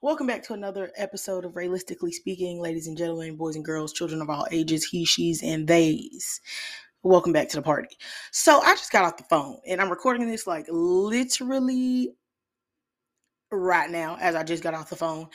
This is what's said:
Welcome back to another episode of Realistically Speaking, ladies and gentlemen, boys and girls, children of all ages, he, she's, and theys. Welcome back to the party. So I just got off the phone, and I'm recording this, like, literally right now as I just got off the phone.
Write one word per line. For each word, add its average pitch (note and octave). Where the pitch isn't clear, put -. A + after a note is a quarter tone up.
Welcome D4
back A#3+
to -
another G3
episode F#3+
of E3+
Realistically F3+
Speaking, F3+
ladies E3
and D#3
gentlemen, E3
boys D#3
and D#3
girls, D#3
children D#3+
of D#3
all D3
ages, D#3+
he, E3+
she's, E3+
and D#3
theys. -
Welcome F3+
back D3+
to -
the C#3+
party. D3
So D4
I F4+
just -
got G3
off E3
the -
phone, C#3
and F#3
I'm F#3+
recording A#3+
this, A3+
like, D#3+
literally B3+
right F3+
now E3
as F3
I D#3+
just D#3+
got E3
off D#3+
the E3
phone. D#3+